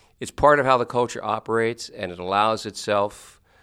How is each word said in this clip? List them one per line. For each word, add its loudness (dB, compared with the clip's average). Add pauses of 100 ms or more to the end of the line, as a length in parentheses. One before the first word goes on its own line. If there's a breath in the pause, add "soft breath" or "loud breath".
(200 loud breath)
it's -10
part 4
of 0
how 6
the 0
culture -2
operates, -2
and -8
it -12
allows 0
itself, -4 (220 soft breath)